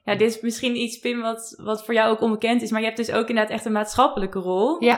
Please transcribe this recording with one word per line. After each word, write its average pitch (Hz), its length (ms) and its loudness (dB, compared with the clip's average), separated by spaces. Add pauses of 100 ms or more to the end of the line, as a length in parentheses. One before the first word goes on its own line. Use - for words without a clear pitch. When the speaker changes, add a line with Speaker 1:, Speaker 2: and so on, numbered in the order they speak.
Speaker 1:
Ja, 208 100 0
dit 214 200 4
is - 60 -14
misschien 240 360 -2
iets, 233 220 -4
Pim, 240 220 -4
wat, 226 420 -8
wat 214 220 -4
voor 233 100 -2
jou 220 160 4
ook 220 100 0
onbekend 226 420 2
is, 214 80 -4
maar 220 100 0
je 220 60 0
hebt 226 120 -4
dus 226 140 -4
ook 226 160 0
inderdaad 220 240 0
echt - 120 -6
een 220 80 -2
maatschappelijke 208 680 0
rol 196 460 0
Speaker 2:
Ja, 240 140 6